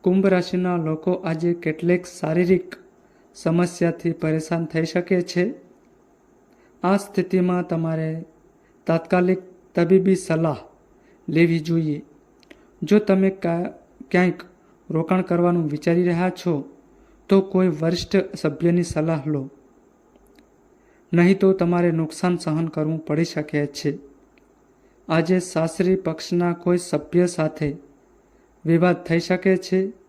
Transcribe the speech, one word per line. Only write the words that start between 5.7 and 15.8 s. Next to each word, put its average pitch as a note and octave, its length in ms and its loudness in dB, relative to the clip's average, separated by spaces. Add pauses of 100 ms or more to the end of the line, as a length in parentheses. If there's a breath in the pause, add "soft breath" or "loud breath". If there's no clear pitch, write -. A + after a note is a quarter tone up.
આ F#3+ 140 2
સ્થિતિમાં F3+ 720 0
તમારે D#3+ 580 -4 (600 soft breath)
તાત્કાલિક F3+ 540 2 (360)
તબીબી F#3 400 4
સલાહ D#3+ 420 -2 (720 soft breath)
લેવી E3 300 4
જોઈએ. D#3 420 -2 (840 loud breath)
જો G#3 160 4
તમે F#3+ 300 2
કા-, F3 440 -4 (380)
ક્યાંક F3+ 320 2 (460 soft breath)
રોકાણ E3 320 0
કરવાનું F3 460 2
વિચારી E3 360 0